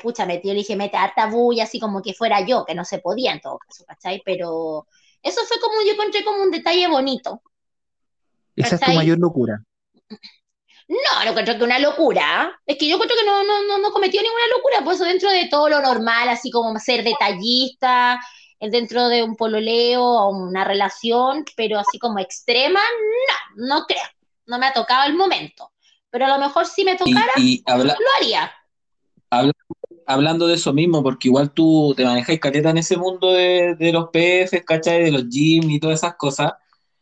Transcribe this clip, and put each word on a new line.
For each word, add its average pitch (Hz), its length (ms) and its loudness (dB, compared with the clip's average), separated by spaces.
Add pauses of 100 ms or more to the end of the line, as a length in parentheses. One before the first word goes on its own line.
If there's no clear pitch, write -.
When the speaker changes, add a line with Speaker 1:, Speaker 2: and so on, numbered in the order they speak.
Speaker 1:
pucha, 226 220 -4
metí, 180 240 -6
le 202 60 -2
dije, 208 200 -4
"Mete 196 220 -6
harta 196 300 0
bulla", 233 360 0
así 233 160 -8
como 202 220 -6
que 208 120 -10
fuera 208 320 0
yo, 233 200 0
que 170 100 -8
no 175 100 -8
se 190 140 -8
podía 208 320 -4
en 151 100 -8
todo 135 180 -12
caso, - 280 -20
¿cachai? 185 380 -12
Pero 165 600 -6 (380)
eso 381 240 -4
fue 466 140 -4
como, 440 240 -2
yo 403 80 2
encontré 415 320 -4
como 403 180 -2
un 381 80 2
detalle 349 380 0
bonito. 262 520 -2 (1160)
Speaker 2:
Esa 233 180 0
es 165 60 -2
tu 269 60 0
Speaker 1:
¿Cachai? 170 100 4
Speaker 2:
mayor 165 220 2
locura. 120 440 -2 (1200)
Speaker 1:
No, 523 360 -2
no 226 60 -2
encuentro 226 280 -2
que 226 60 -2
una 247 160 2
locura. 262 880 0
Es 294 120 -2
que 302 120 -2
yo 339 60 2
encuentro 453 220 0
que 440 80 2
no, 403 200 2
no, 403 200 0
no, 403 120 -2
no 403 140 0
cometió 381 300 0
ninguna 466 220 -2 (140)
locura, 508 260 2
pues 330 140 -2
eso 359 80 -2
dentro 370 260 0
de 349 160 0
todo 302 220 2
lo 294 120 2
normal, 233 460 0
así 240 240 -4
como 226 280 -2
ser 240 240 -2
detallista, 247 1160 0 (400)
el 214 120 -8
dentro 233 360 0
de 240 160 2
un 220 140 -6
pololeo 226 680 0
o 233 320 4
una 185 300 -4
relación, 233 800 -2 (100)
pero 214 240 -2
así 202 180 -4
como 214 220 -4
extrema, 262 640 0 (720)
no, 220 100 -10 (140)
no - 60 -8
creo. - 180 -4 (440)
No 240 120 -6
me 262 60 0
ha 269 80 0
tocado 254 340 2
el 302 80 0
momento. 311 560 -2 (380)
Pero 247 160 -2
a - 20 4
lo 277 120 4
mejor 285 260 0
si 392 180 -4
me 370 100 2
Speaker 3:
Y, 370 40 -4
Speaker 1:
tocara, 427 400 2
Speaker 3:
y 127 280 2
habla-, 127 320 2
Speaker 1:
lo 480 100 0 (120)
haría. 175 320 -2 (800)
Speaker 3:
habla-, 131 240 4 (520)
hablando 156 420 2
de 170 80 4
eso 160 180 -2
mismo, 156 280 4
porque 127 280 0
igual 143 240 2
tú 156 420 4
te 127 80 0
manejas 123 360 0
caleta 147 320 2
en 160 80 2
ese 175 180 0
mundo 185 340 0
de, 180 440 4
de 165 180 2
los 165 160 0
P 180 360 4
Fs, 180 200 -4
¿cachai? 170 400 2
De 156 60 4
los 123 180 0
gyms 156 420 2
y 147 80 0
todas 156 200 0
esas 170 180 -4
cosas. 143 340 -2 (500)